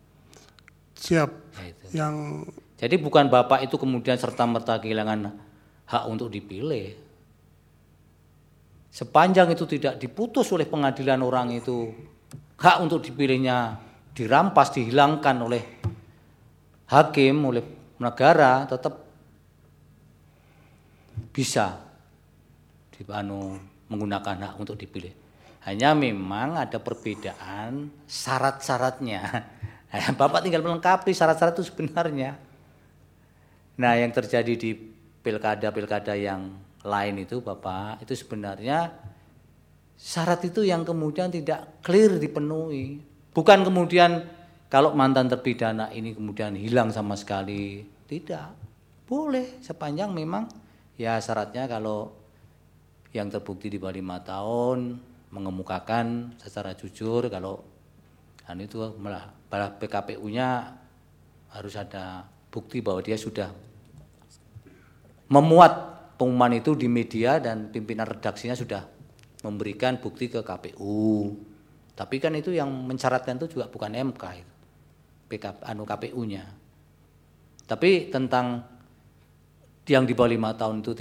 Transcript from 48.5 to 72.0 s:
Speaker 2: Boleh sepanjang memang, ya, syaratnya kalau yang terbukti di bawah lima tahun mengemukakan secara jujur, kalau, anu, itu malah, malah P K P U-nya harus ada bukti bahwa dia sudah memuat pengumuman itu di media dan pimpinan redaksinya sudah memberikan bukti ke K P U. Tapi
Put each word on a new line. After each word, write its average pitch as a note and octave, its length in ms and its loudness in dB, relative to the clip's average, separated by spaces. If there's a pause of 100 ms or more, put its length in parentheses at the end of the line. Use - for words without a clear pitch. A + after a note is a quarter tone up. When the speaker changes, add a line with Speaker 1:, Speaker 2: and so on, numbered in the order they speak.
Speaker 2:
Boleh B3+ 560 -4
sepanjang D#3+ 520 -6
memang, E3+ 320 -4 (480)
ya, A2+ 280 -4
syaratnya A2 440 -4
kalau G#2+ 480 -6 (1000)
yang G#2 160 -6
terbukti G2+ 400 -10
di G2 120 -8
bawah F#2+ 160 -8
lima F#2 240 -8
tahun A#2+ 760 -2 (340)
mengemukakan A2 1080 -6
secara G2 380 -12
jujur, A2+ 560 -4
kalau, F#2+ 320 -10 (840)
anu, F#2 220 -14
itu A2 100 -14 (220)
malah, G2 320 -12 (160)
malah G2+ 260 -4
P - 140 -8
K - 80 -6 (100)
P - 40 -10 (100)
U-nya B2 560 -4 (800)
harus G2+ 240 -12
ada F#2 480 -12 (240)
bukti A#2 320 -8
bahwa F#2+ 160 -2
dia G#2+ 160 -4
sudah G#2+ 320 -6 (1800)
memuat D#3+ 400 10 (480)
pengumuman B2 400 4
itu D3+ 160 2
di B2 160 0
media A#2 480 2
dan A2 320 -6
pimpinan A2 320 -6
redaksinya A2 480 -6
sudah A2 320 -8 (640)
memberikan G#2 560 -4
bukti A#2 240 -8
ke A#2 160 -6
K F#2+ 160 -10
P - 240 -16
U. G#2 480 0 (640)
Tapi C3+ 240 -8